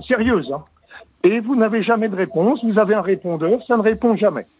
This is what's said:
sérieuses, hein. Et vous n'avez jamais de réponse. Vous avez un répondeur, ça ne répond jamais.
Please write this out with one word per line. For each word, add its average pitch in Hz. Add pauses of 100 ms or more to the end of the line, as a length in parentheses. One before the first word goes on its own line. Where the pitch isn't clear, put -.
sérieuses, 220
hein. 151 (600)
Et 208
vous 247
n'avez 220
jamais 226
de 190
réponse. 185
Vous 220
avez 208
un 202
répondeur, 185
ça 240
ne 214
répond 220
jamais. 156 (140)